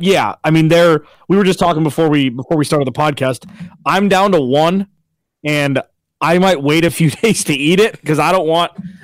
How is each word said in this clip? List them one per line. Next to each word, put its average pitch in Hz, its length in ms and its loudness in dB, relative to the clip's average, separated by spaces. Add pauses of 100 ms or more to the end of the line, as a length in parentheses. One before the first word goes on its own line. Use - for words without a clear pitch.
yeah, 170 420 0
I 156 80 -2
mean, 160 160 2
they're, 165 380 4 (240)
we 185 80 2
were 202 80 2
just 185 160 0
talking 165 240 0
before 160 240 0
we, 143 220 0
before 127 260 -6
we 151 80 0
started 143 240 -2
the 143 100 -10
podcast. 131 500 -4 (380)
I'm 190 220 0
down 196 240 2
to 165 80 2
one, 160 480 0 (560)
and 143 360 -2 (400)
I 170 200 2
might 185 200 2
wait 151 240 0
a 165 60 0
few 160 200 0
<laughs> - 120 -8
days 220 220 0
to 156 100 -4
eat 151 240 0
it 214 260 0
'cause 151 140 -2
I 156 140 0
don't 175 160 0
want, 165 240 0 (320)